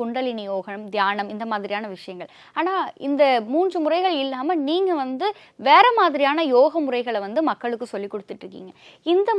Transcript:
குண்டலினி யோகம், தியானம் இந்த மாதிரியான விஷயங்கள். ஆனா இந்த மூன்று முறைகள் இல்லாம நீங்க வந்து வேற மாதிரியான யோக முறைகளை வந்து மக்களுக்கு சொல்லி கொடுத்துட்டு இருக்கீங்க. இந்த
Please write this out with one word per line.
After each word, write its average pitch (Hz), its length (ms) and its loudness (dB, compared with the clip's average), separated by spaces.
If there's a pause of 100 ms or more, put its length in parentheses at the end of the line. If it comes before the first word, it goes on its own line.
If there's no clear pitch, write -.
குண்டலினி 233 500 -4
யோகம், 196 320 -8 (120)
தியானம் 202 400 0
இந்த 226 180 -8
மாதிரியான 208 420 -6
விஷயங்கள். 175 340 -14 (300)
ஆனா 370 160 0 (320)
இந்த 285 160 4 (300)
மூன்று 359 320 0
முறைகள் 339 400 2
இல்லாம 269 320 -2 (120)
நீங்க 370 220 2 (120)
வந்து 262 240 -4 (420)
வேற 392 160 8 (140)
மாதிரியான 294 460 2 (100)
யோக 294 320 4
முறைகளை 240 380 -2
வந்து 240 160 -2 (100)
மக்களுக்கு 240 420 -6
சொல்லி 202 200 -8
கொடுத்துட்டு 196 320 -12
இருக்கீங்க. - 260 -18 (400)
இந்த 403 260 4